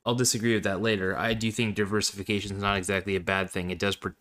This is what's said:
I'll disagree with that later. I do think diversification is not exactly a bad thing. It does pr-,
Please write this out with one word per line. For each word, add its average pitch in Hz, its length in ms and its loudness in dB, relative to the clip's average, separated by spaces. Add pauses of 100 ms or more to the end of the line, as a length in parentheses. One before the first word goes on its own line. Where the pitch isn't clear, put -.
I'll 120 100 2
disagree 120 380 2
with 107 100 2
that 98 180 0
later. 98 360 0
I 117 160 0
do 110 180 -2
think 107 240 0
diversification 101 800 0
is 98 60 -6
not 101 160 2
exactly 95 380 0
a 92 40 2
bad 95 300 0
thing. 90 220 -4
It 87 80 -6
does 101 160 0
pr-, - 140 -6 (120)